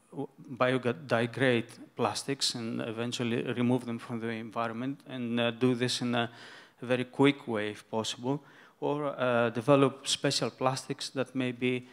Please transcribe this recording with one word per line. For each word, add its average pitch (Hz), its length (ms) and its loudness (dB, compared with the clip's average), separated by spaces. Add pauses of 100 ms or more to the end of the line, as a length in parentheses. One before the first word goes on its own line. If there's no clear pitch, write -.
(100)
w-, 143 180 -8 (280)
biodegrade 123 1120 2 (280)
plastics 123 580 -2
and 120 260 -4
eventually 120 640 -2
remove 123 420 2
them 117 140 -6
from 117 220 -8
the 113 80 -4
environment, 117 760 -4
and, 120 320 -4
uh, 120 120 2
do 123 240 4
this 123 260 0
in 123 140 0
a 117 160 2 (500)
very 123 240 0
quick 139 420 2
way 107 240 -2
if - 200 -12
possible, 120 520 -2 (380)
or, 143 260 0 (120)
uh, 120 320 4
develop 135 560 4
special - 440 0
plastics - 600 -2
that 127 240 -4
may 127 180 -2
be, 123 400 -2